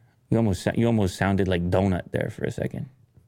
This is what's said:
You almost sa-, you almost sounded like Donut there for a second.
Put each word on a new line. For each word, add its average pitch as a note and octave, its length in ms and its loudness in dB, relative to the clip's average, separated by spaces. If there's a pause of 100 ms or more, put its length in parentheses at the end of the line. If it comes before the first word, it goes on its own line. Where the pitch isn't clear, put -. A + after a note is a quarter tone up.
(300)
You A2+ 80 2
almost A2 240 0
sa-, - 140 0
you A#2 100 2
almost G#2+ 320 2
sounded F#2+ 320 2
like F2 220 0
Donut F#2+ 400 0
there - 180 -2
for - 160 -8
a - 60 -4
second. - 360 -6 (400)